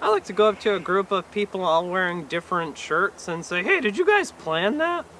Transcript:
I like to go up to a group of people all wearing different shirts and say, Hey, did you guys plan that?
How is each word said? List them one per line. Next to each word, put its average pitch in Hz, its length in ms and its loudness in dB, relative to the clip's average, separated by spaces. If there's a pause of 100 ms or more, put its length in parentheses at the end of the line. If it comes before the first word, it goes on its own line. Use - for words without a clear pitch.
I - 80 -2
like 427 160 2
to - 80 -12
go 214 160 4
up 196 120 0
to 208 140 0
a 190 60 -2
group 190 320 0
of 185 180 -2
people 202 320 -4
all 170 260 2
wearing 175 360 -2
different 165 520 -4
shirts - 520 -2
and 165 160 -6
say, 175 180 -4
Hey, 349 180 2
did 214 160 -2
you 339 100 2
guys 403 260 2
plan 175 460 -2
that? 339 260 -2 (160)